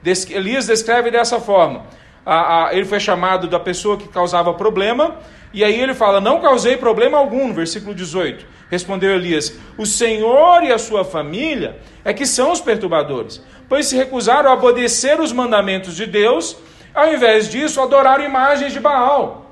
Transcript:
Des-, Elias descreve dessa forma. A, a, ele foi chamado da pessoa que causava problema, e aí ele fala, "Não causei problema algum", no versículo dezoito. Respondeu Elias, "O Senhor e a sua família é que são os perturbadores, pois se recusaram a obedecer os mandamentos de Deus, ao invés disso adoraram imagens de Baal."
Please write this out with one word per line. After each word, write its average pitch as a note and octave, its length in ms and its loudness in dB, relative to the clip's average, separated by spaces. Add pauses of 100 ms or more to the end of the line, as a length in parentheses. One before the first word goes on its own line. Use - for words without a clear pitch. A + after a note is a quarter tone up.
Des-, F3+ 280 -4
Elias G3+ 360 -4
descreve A#3 440 0
dessa A#3 300 0
forma. E3 440 2 (420)
A, E3 400 2
a, - 80 -2
ele F#3+ 100 0
foi G3 160 -4
chamado F3+ 460 -2
da E3+ 140 -2
pessoa F#3+ 360 -4
que G3+ 120 -14
causava F3 440 0
problema, A3 640 -2 (380)
e G#3 100 0
aí G#3+ 160 2
ele C4 140 -2
fala, G3+ 260 2
"Não B3+ 200 2
causei B3+ 360 2
problema B3+ 400 2
algum", C4+ 320 0
no G#3+ 60 -6
versículo G3+ 400 -8
dezoito. E3+ 500 -6 (240)
Respondeu F#3 440 -2
Elias, F3 440 -2 (220)
"O G#3+ 80 -6
Senhor A#3+ 800 4
e C4+ 80 2
a A3+ 40 2
sua G#3+ 280 -2
família F3+ 720 -6 (260)
é G3+ 80 -2
que A#3 140 -4
são C4 240 0
os F4 100 -2
perturbadores, D3+ 800 -4 (280)
pois C#4+ 180 0
se C#4 80 -4
recusaram C4 560 2
a B3+ 40 8
obedecer B3 680 2
os C#4 120 -2
mandamentos G3 600 -2
de F#3 100 -8
Deus, A3 520 0 (360)
ao D#4 220 2
invés A3 340 2
disso C4+ 320 -4
adoraram C4+ 440 4
imagens C#4 480 0
de C#4 80 -10
Baal." C#4 720 0